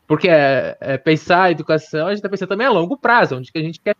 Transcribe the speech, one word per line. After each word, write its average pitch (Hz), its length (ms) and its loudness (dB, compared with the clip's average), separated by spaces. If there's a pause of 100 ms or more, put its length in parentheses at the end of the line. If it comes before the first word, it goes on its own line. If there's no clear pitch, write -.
Porque 151 240 0
é, 135 500 2
é 131 180 -6
pensar 165 460 2
a 180 80 4
educação, 156 560 -4
a 202 60 -2
gente 208 80 -8
tá 196 80 -8
pensando 180 200 -8
também 208 180 -2
a 269 40 2
longo 180 240 0
prazo, 226 420 0
onde 127 140 -14
que - 60 -8
a 156 60 -4
gente 160 160 -8
quer 208 200 -2